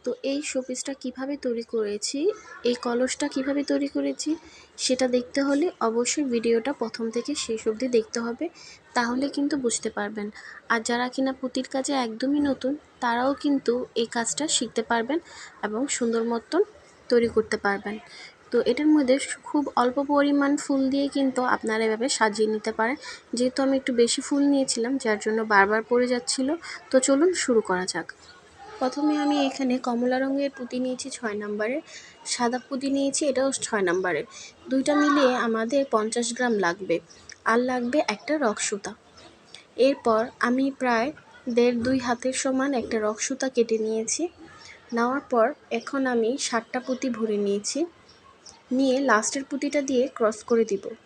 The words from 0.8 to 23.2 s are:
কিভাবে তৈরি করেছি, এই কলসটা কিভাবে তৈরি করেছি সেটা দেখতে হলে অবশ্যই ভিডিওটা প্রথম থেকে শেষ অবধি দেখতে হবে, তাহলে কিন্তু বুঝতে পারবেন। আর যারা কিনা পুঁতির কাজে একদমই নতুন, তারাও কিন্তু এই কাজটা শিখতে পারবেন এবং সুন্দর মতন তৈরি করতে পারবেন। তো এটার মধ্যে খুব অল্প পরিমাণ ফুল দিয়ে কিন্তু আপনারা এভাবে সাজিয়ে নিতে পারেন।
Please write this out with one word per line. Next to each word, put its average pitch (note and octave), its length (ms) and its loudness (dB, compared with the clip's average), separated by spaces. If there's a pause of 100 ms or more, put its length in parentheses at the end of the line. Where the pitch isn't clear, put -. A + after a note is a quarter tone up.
কিভাবে C4 360 -6
তৈরি A#3 360 -4
করেছি, G#3+ 460 -2 (440)
এই A#3+ 200 2
কলসটা B3+ 440 0
কিভাবে C#4 360 -2
তৈরি C#4 320 0
করেছি C#4 360 -2 (460)
সেটা C4 300 2
দেখতে B3 340 0
হলে C#4+ 240 2 (220)
অবশ্যই A#3+ 460 0
ভিডিওটা A#3 400 2
প্রথম A3+ 380 -6
থেকে A#3+ 240 -4
শেষ A3 320 -4
অবধি A3 200 -2 (100)
দেখতে G#3+ 220 -2
হবে, A#3 260 -4 (480)
তাহলে B3 360 0
কিন্তু C#4+ 280 0
বুঝতে A#3 320 -2
পারবেন। G#3 380 -4 (420)
আর A#3 180 2
যারা A#3+ 220 0
কিনা C4+ 240 0
পুঁতির B3+ 400 -4
কাজে C4+ 200 -2 (120)
একদমই C4 440 0
নতুন, C4 240 -2 (260)
তারাও B3 320 0 (120)
কিন্তু C#4 300 2 (220)
এই A#3 120 0
কাজটা A#3 400 -4
শিখতে A#3 360 -2
পারবেন A#3 360 0 (440)
এবং G#3+ 240 -2
সুন্দর A#3 380 0
মতন A#3 360 0 (480)
তৈরি A#3 200 4
করতে G#3+ 280 0
পারবেন। G3+ 380 -2 (520)
তো B3 100 0 (120)
এটার D4 260 2
মধ্যে C4 200 6 (280)
খুব D4 200 0 (120)
অল্প B3 220 2 (140)
পরিমাণ C#4+ 460 4
ফুল C#4 320 0
দিয়ে C#4 260 0
কিন্তু C4+ 320 2
আপনারা A3 380 -2
এভাবে A3 240 -2
সাজিয়ে G#3+ 440 0
নিতে G#3+ 260 -4
পারেন। A#3 180 0 (360)